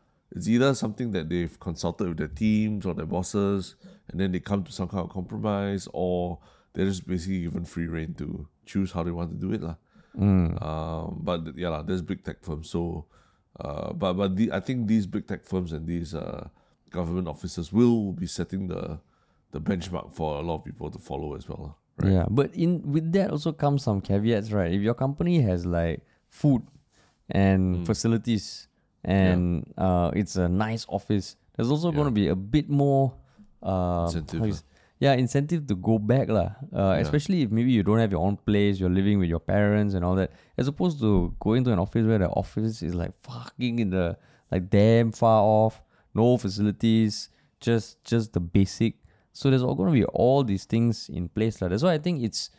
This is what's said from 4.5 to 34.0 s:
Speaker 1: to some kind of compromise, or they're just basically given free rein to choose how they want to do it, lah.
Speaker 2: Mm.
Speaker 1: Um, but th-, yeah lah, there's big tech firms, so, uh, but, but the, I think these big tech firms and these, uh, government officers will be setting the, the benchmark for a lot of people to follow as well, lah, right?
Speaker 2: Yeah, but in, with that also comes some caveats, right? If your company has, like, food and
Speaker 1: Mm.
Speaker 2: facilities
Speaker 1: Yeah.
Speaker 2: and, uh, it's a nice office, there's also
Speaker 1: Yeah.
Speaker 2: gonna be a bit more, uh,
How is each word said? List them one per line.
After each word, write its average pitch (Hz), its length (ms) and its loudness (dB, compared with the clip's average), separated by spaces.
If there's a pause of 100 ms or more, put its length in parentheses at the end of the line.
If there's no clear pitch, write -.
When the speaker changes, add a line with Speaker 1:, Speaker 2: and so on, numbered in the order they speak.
Speaker 1:
to - 80 -16
some 92 160 -4
kind 95 160 -4
of 85 60 -10
compromise, 101 840 -4
or 87 460 -2 (340)
they're 92 140 0
just 92 200 -4
basically 92 360 -4
given 85 220 -6
free 85 240 -6
rein 80 260 -6
to 78 320 -10 (180)
choose 95 280 -2
how 87 100 -4
they 85 80 -4
want 85 200 -6
to 82 60 -10
do 95 160 -4
it, 110 80 -4
lah. 82 140 -8 (420)
Speaker 2:
Mm. 87 460 4
Speaker 1:
Um, 80 600 -6
but 82 220 -2
th-, 76 120 -12
yeah 87 120 -6
lah, 78 140 -4
there's 92 180 -4
big 87 240 -8
tech - 180 -12
firms, 80 280 -10
so, 85 360 -4 (520)
uh, - 340 -8
but, 95 220 -2
but 95 220 -2
the, 101 160 0
I 92 80 -2
think 123 260 -4
these 107 200 2
big - 200 -6
tech - 180 -10
firms 90 280 -4
and 80 140 -8
these, 82 280 -6
uh, - 340 -10 (420)
government 87 380 -4
officers 80 440 -8
will 113 400 4
be 87 140 -6
setting 92 420 -6
the, 85 300 -8 (520)
the 76 100 -8
benchmark 87 540 -6
for 76 240 -2
a 76 40 -6
lot 82 140 -2
of 73 80 -10
people 73 260 -10
to - 80 -14
follow 73 360 -8
as - 140 -14
well, - 120 -10
lah, - 460 -8
right? 98 60 6
Speaker 2:
Yeah, 90 180 4
but 135 240 0
in, 165 280 0 (100)
with 160 200 0
that 190 200 2
also 151 200 -4
comes 143 300 0
some 101 180 0
caveats, 104 520 0
right? 90 200 0
If 98 80 0
your 110 140 0
company 151 480 0
has, 90 240 0
like, 85 360 0 (260)
food 135 340 2 (680)
and 95 480 2
Speaker 1:
Mm. 87 100 -4
Speaker 2:
facilities 113 800 -2 (380)
Speaker 1:
Yeah. 92 280 4
Speaker 2:
and, 87 460 0
uh, 90 360 2
it's 98 220 -2
a 90 120 2
nice 107 400 0
office, 98 480 -4 (180)
there's 117 160 -2
also 160 200 0
Speaker 1:
Yeah. 151 60 -2
Speaker 2:
gonna 147 140 2
be 104 180 2
a 85 80 2
bit 110 320 0
more, 139 460 2 (480)
uh, 90 440 0